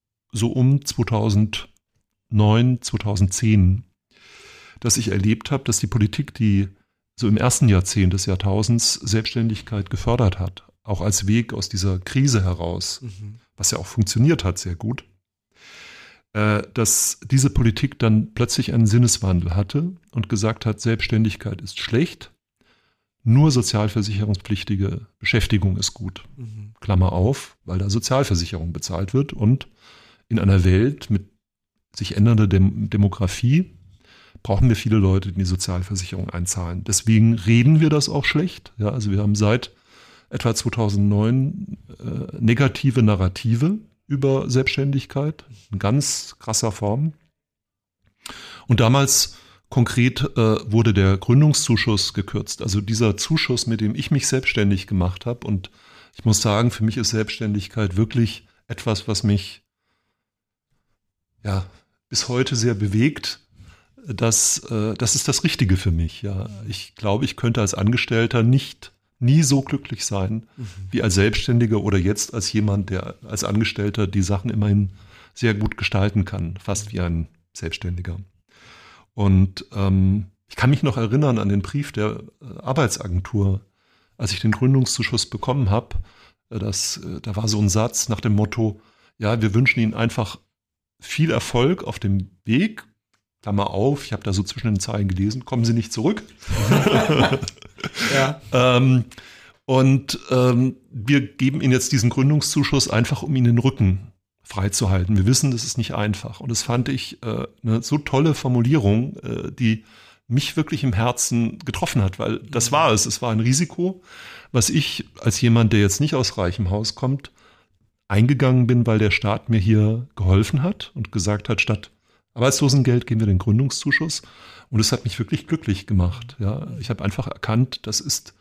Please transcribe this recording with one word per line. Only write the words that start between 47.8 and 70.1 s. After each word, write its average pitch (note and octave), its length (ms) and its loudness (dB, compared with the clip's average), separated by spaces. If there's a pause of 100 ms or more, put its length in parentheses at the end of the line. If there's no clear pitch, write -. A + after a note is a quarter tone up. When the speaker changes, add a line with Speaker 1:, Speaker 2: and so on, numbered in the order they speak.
Speaker 1:
Und A2 120 4
damals C3+ 580 2 (320)
konkret, B2 520 0 (160)
äh, A2 340 0
wurde A2 220 4
der F#2+ 240 4
Gründungszuschuss A#2+ 960 2
gekürzt. - 480 -6
Also G#2 200 -2
dieser G#2+ 360 0
Zuschuss, - 500 -2
mit A2+ 120 -2
dem G#2+ 160 -2
ich - 160 -6
mich C#3 160 0
selbstständig G2+ 600 0
gemacht F#2 380 -2
habe. A#2+ 200 -6
Und G2 260 -4 (420)
ich - 120 -20
muss A2 160 2
sagen, A2 300 2
für - 120 -4
mich A2 140 -2
ist A#2 120 -2
Selbstständigkeit G#2+ 840 -4
wirklich A2 520 0 (200)
etwas, A2 400 -4
was G#2+ 160 -2
mich, G2+ 380 0 (1800)
ja, F#2+ 220 -2 (440)
bis - 180 -4
heute B2+ 280 -2
sehr A#2 180 0
bewegt. G#2+ 640 -2 (680)
Das, A2+ 520 0 (120)
äh, A2 260 -2
das - 200 -2
ist - 120 -2
das - 160 -2
Richtige F#2+ 340 2
für F#2 140 0
mich, E2 300 -2
ja. G2 280 -8 (180)
Ich - 280 -12
glaube, G#2+ 280 -2
ich - 140 -6
könnte A#2 240 0
als G2+ 120 0
Angestellter A2+ 720 2
nicht, - 480 0 (280)
nie C#3 240 6
so C#3 180 2
glücklich - 440 -8
sein G#2 420 -4 (100)